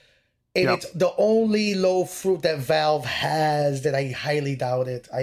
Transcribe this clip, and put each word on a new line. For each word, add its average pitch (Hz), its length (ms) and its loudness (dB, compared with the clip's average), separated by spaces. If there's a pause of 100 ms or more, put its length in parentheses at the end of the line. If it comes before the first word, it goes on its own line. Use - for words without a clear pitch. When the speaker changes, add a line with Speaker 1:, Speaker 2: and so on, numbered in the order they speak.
(540)
Speaker 1:
And 185 100 2
Speaker 2:
Yep. - 140 2
Speaker 1:
it's - 140 -12
the 175 260 0
only 214 560 2
low 185 320 2
fruit 185 360 -2
that 160 160 0
Valve 151 460 0
has 147 760 0
that 143 120 0
I 135 140 -2
highly 143 480 -4
doubt 127 320 -2
it. 123 240 -10
I, 120 100 -4